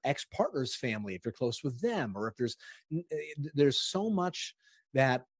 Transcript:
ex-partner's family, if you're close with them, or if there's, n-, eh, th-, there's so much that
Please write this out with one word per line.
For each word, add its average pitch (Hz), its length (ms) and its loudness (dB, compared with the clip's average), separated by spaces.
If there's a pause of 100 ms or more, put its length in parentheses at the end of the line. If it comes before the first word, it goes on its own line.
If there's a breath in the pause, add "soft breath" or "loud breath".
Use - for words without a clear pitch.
ex-partner's 139 720 0
family, 107 380 -2
if 90 100 -8
you're 113 80 -2
close 120 320 -2
with 127 160 -4
them, 165 380 0
or 107 100 0
if 107 80 -8
there's, 120 200 0 (360 loud breath)
n-, 165 180 -2
eh, 156 60 -2 (200)
th-, 147 180 -6
there's 143 260 6
so 208 300 0
much 180 440 0 (380 soft breath)
that 131 320 4 (160)